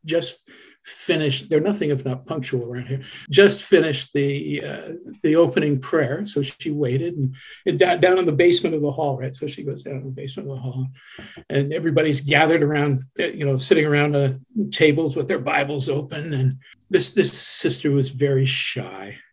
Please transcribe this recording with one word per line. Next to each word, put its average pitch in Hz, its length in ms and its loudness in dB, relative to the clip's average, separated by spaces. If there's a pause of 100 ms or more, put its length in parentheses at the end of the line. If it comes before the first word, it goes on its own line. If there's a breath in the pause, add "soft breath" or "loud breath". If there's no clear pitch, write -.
just 160 320 -2 (460 loud breath)
finished, 156 640 -4
they're 151 120 2
nothing 175 300 -2
if 135 140 -2
not 127 220 -6
punctual 127 420 -6
around 123 200 -8
here, 135 140 -6 (280 loud breath)
just 196 320 6
finished 160 520 2
the, 143 500 -2
uh, - 240 -12 (340)
the 156 140 4
opening 151 420 4
prayer. 151 460 -2
So 143 180 -2
she 151 300 -6
waited 147 420 -2
and, 135 220 -2 (280 loud breath)
and 156 140 0
da-, 180 180 6
down 180 220 4
in 180 80 2
the 156 60 2
basement 170 420 4
of 147 80 0
the 147 80 0
hall, 139 260 -2
right? 131 160 -6
So - 140 -10
she - 160 -10
goes 131 220 -8
down 135 140 -10
in 135 80 -12
the 135 40 -10
basement 139 380 -12
of 135 80 -10
the 127 40 -12
hall 131 280 -6 (600 loud breath)
and 139 240 0
everybody's 156 480 0
gathered 151 440 4
around, 143 360 0 (160)
you 160 280 -4
know, 139 140 0
sitting 160 260 4
around, 147 320 2
uh, 139 160 2 (400)
tables 156 420 2
with 147 140 -4
their 180 100 -2
Bibles 143 500 -2
open. 147 460 -6
And 131 220 0 (340 soft breath)
this, 185 220 4
this 170 200 2
sister - 600 2
was 135 180 2
very 135 360 2
shy. 98 720 -6 (140)